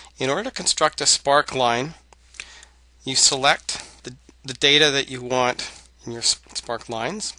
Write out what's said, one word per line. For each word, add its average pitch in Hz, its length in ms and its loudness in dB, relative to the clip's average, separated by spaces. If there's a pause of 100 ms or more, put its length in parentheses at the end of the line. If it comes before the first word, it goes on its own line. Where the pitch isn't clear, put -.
(180)
In 131 120 -2
order 180 140 -2
to 262 80 -8
construct - 480 0
a 139 60 -2
spark - 460 2
line, 127 420 0 (1080)
you 131 140 -4
select - 640 2 (220)
the, 127 100 -14 (300)
the 127 100 -12
data 147 360 6
that 139 200 -2
you 127 100 -10
want 123 500 0 (360)
in 117 60 -10
your 117 80 -10
s-, - 200 -2 (140)
spark - 340 -8
lines. 120 500 -6